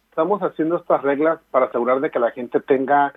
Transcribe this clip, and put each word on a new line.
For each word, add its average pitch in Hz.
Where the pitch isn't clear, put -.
Estamos 175
haciendo 160
estas 165
reglas 143
para 131
asegurar 123
de 151
que -
la 117
gente 123
tenga 139